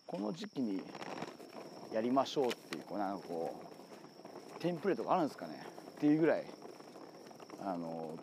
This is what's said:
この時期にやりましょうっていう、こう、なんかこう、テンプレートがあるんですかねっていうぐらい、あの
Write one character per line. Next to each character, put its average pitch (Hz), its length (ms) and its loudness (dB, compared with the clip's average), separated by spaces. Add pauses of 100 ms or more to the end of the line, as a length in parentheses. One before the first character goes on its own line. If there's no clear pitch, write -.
こ 175 140 -4
の 208 140 0
時 185 160 -6
期 143 120 -4
に 101 220 0 (1080)
や 110 80 4
り 120 100 4
ま 131 160 8
し - 100 -4
ょ 139 80 6
う - 40 6
っ - 20 4
て - 260 -6
い 69 40 -6
う、 - 80 -8
こ 87 80 -2
う、 - 20 2
な 98 140 2
ん 92 80 -4
か 85 80 -10
こ 82 260 0 (1040)
う、 - 20 -10
テ 175 120 2
ン 165 60 -2
プ 202 100 2
レ 165 60 6
ー - 20 4
ト 113 80 -2
が 98 80 2
あ 180 60 8
る 165 60 6
ん - 20 6
で 120 40 -2
す - 60 -8
か 87 100 -8
ね 73 180 -10 (340)
っ - 20 -12
て 147 60 6
い 147 100 12
う 156 40 4
ぐ 165 60 8
ら 113 120 8
い、 73 60 -2 (1200)
あ 95 140 0
の 82 460 -4